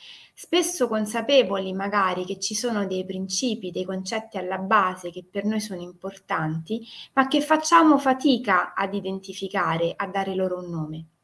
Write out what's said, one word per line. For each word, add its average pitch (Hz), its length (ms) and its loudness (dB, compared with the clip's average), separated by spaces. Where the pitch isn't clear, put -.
spesso 330 480 0
consapevoli 214 880 2
magari 190 500 0
che 185 140 -8
ci - 160 -6
sono 208 320 -2
dei 185 180 -2
principi, 190 640 -4
dei 185 140 -4
concetti 190 540 -6
alla 185 180 -4
base 190 540 2
che 175 120 -12
per 202 220 -6
noi 214 160 0
sono 202 220 -6
importanti, 175 1000 -4
ma 262 160 4
che 294 140 2
facciamo 311 560 6
fatica 254 760 2
ad 196 220 -2
identificare, 185 1000 -2
a 202 120 -4
dare 190 280 -4
loro 185 220 0
un 180 140 -8
nome. 160 360 -6